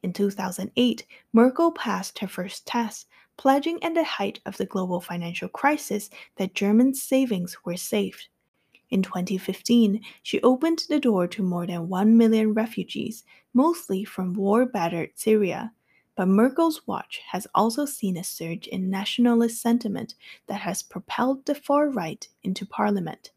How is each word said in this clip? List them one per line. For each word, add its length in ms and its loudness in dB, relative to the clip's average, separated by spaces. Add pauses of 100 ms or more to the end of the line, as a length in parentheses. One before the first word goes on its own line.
In 80 -4
two 180 0
thousand 460 -8
eight, 280 2 (280)
Merkel 400 6
passed 480 -6
her 80 -6
first 360 -10
test, 440 -6 (300)
pledging 440 2
at 120 -4
the 100 2
height 400 -6
of 120 -10
the 100 -4
global 340 -4
financial 480 -8
crisis 640 -2 (260)
that 180 -4
German 400 4
savings 720 -2
were 120 -6
safe. 520 -4 (640)
In 120 2
twenty 360 -4
fifteen, 640 2 (220)
she 200 -4
opened 460 2
the 120 2
door 280 2
to 140 -6
more 240 -2
than 220 -6
one 280 6
million 360 6
refugees, 720 -4 (300)
mostly 500 2
from 300 -6
war-battered 800 0
Syria. 580 2 (420)
But 140 0
Merkel's 580 2
watch 440 -8
has 240 -8
also 320 2
seen 320 -4
a 60 -10
surge 420 -10
in 240 -4
nationalist 720 2
sentiment 520 -2 (320)
that 140 -8
has 220 -6
propelled 640 -4
the 80 0
far 340 0
right 400 -6 (140)
into 240 -6
parliament. 720 -2